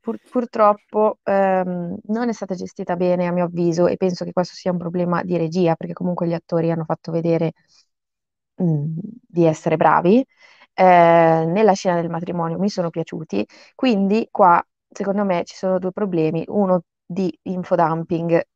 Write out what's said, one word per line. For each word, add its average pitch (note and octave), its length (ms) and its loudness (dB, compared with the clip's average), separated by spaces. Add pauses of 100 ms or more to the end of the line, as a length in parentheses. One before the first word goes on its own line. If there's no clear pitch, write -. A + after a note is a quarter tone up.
pur-, A3 180 -8 (100)
purtroppo, G#3+ 920 0
ehm, F#3 720 -2 (120)
non A3+ 200 -2
è A3+ 40 -2
stata G3 220 -8
gestita F#3 420 -8
bene F3+ 300 0
a F3 60 -2
mio F3 120 0
avviso F3 420 0
e F3 100 2
penso F3+ 280 -2
che F3 80 -10
questo F3+ 220 -4
sia - 180 -6
un F3 60 -4
problema F3 440 -4
di F3+ 140 -4
regia, E3 400 0
perché E3+ 180 -12
comunque F3+ 320 -4
gli E3+ 80 -2
attori E3 360 -2
hanno E3 140 -4
fatto D#3+ 280 -8
vedere, E3 400 -2 (1080)
mm, D#3+ 360 -2 (280)
di E3+ 180 0
essere D#3+ 320 0
bravi. E3 480 4 (520)
Eh, F#3+ 60 2 (640)
nella G3 280 4
scena F3 260 -2
del E3 100 -4
matrimonio E3 480 -6
mi G3 100 0
sono F3 220 -4
piaciuti, F3 560 -6 (280)
quindi G#3 560 0
qua G#3 340 4 (240)
secondo G3+ 360 -4
me F3+ 200 -2
ci - 120 -18
sono F#3 220 -2
due F#3 140 -6
problemi, E3 560 -2
uno F#3 340 0 (240)
di F3+ 360 -4
infodumping E3+ 1000 -2 (140)